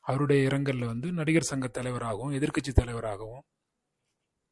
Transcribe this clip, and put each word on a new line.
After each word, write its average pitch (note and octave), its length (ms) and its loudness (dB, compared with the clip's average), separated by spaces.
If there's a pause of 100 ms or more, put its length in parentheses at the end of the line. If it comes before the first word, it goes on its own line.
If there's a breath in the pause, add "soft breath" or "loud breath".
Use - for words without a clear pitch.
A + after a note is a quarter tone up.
அவருடைய C#3 480 2
இரங்கல்ல C3+ 380 0
வந்து A#2+ 260 -4
நடிகர் D#3+ 300 2
சங்க C3+ 260 -2
தலைவராகவும் B2 640 -4
எதிர்க்கட்சி C#3+ 400 -2
தலைவராகவும் A2+ 720 0 (1080)